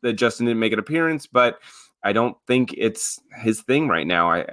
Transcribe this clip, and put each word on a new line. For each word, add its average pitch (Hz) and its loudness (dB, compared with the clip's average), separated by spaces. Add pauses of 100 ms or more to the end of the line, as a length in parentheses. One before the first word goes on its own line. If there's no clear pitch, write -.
that 120 0
Justin 120 0
didn't 117 0
make 110 0
an 107 0
appearance, 160 -2
but 120 2 (440)
I 101 0
don't 113 0 (120)
think 127 2
it's - -4 (160)
his 113 -2
thing 143 0
right 82 0
now. 85 2
I, 85 -2